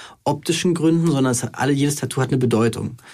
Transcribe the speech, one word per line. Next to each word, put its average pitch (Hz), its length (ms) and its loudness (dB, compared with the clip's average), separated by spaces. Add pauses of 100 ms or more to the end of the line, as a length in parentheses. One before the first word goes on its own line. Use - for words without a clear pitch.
(240)
optischen 160 520 0
Gründen, 165 320 2
sondern 135 240 2
es 120 100 -2
hat - 140 -6
alle, 135 180 0
jedes 143 220 0
Tattoo 131 260 -4
hat 127 80 0
eine 139 80 0
Bedeutung. 117 600 0 (160)